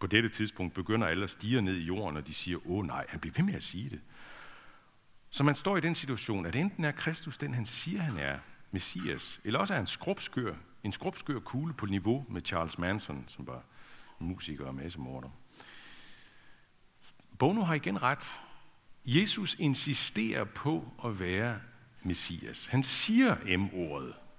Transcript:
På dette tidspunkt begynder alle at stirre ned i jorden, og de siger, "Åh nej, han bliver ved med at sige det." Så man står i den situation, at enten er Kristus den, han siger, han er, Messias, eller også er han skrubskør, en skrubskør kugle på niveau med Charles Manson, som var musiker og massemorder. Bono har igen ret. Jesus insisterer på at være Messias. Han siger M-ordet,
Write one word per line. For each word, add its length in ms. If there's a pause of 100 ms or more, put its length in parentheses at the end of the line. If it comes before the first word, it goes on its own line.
På 60
dette 220
tidspunkt 460
begynder 320
alle 180
at 60
stirre 320
ned 140
i 80
jorden, 320
og 100
de 80
siger, 320
"Åh 200
nej, 220
han 120
bliver 140
ved 100
med 100
at 80
sige 280
det." 100 (1300)
Så 140
man 100
står 220
i 40
den 140
situation, 520
at 100
enten 280
er 80
Kristus 460
den, 160
han 120
siger, 360
han 160
er, 200 (320)
Messias, 720
eller 140
også 160
er 40
han 80
skrubskør, 680 (300)
en 80
skrubskør 460
kugle 340
på 140
niveau 420
med 120
Charles 380
Manson, 500
som 180
var 160 (560)
musiker 480
og 80
massemorder. 540 (2000)
Bono 240
har 120
igen 280
ret. 220 (800)
Jesus 540
insisterer 840
på 480 (120)
at 160
være 400 (420)
Messias. 640
Han 160
siger 760
M-ordet, 560 (240)